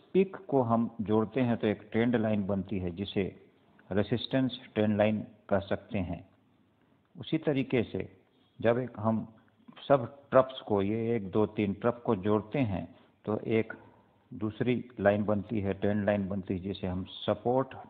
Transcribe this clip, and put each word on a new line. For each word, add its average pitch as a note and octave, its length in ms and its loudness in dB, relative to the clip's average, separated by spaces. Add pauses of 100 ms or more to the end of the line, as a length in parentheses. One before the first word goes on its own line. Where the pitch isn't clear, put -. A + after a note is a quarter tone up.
(140)
peak F#3+ 220 4
को - 260 0
हम A#2 400 2
जोड़ते G#2+ 400 2
हैं A#2+ 160 2
तो A2+ 100 0
एक G2+ 240 -2
trend A#2 240 2
line G#2+ 320 0
बनती G2 320 -2
है, F2+ 120 -2
जिसे F#2 540 -4 (460)
resistance A#2+ 680 0 (160)
trend G#2+ 220 2
line G#2+ 260 2 (260)
कह G2+ 100 2
सकते G2+ 400 -4
हैं। F2 300 -6 (880)
उसी D#3+ 180 -4
तरीके C3+ 460 0
से F#2+ 340 -6 (440)
जब A#2 160 4
एक B2 220 -4
हम A2 340 0 (540)
सब C3+ 440 2
trups C3 300 4
को, G2+ 200 2
ये A2+ 340 0
एक, F#2+ 160 -4
दो, G#2+ 140 4
तीन G2+ 280 -2
trup A#2 320 -2
को A#2 100 2
जोड़ते G#2 440 0
हैं F#2+ 360 -2 (300)
तो G#2 140 -2
एक A2 340 -2 (600)
दूसरी A2+ 520 -2 (140)
line G2+ 240 4
बनती G2+ 360 0
है, G2 140 -2
trend G2+ 320 0
line G2+ 220 2
बनती G2 260 -4
है, F#2 60 -2
जिसे F#2+ 280 -6
हम F#2 160 -4
support B2 640 -2 (220)